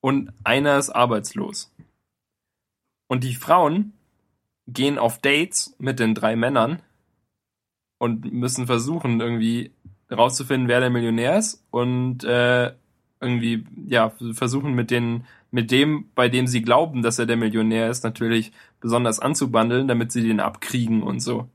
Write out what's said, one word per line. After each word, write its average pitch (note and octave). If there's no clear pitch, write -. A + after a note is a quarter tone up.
und C3+
einer C#3
ist C#3
arbeitslos. -
Und B2+
die B2
Frauen F3
gehen C#3
auf A#2
Dates D3
mit B2+
den A2
drei A2
Männern B2
und A#2
müssen B2
versuchen, B2
irgendwie A#2
rauszufinden, B2+
wer B2
der B2+
Millionär A#2+
ist -
und, B2+
äh, B2
irgendwie, A#2
ja, A2+
versuchen B2+
mit A#2+
den, A#2+
mit A#2+
dem, D3
bei B2
dem B2+
sie B2
glauben, B2+
dass A#2
er A#2
der A#2
Millionär A2+
ist, B2+
natürlich A2+
besonders A#2
anzubandeln, B2
damit A#2
sie A#2+
den A2
abkriegen A2+
und G2+
so. A#2+